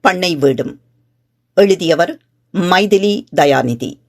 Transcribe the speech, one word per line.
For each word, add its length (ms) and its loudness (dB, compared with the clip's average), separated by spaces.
பண்ணை 320 -2
வீடும். 360 0
எழுதியவர் 560 2
மைதிலி 580 0
தயாநிதி. 560 0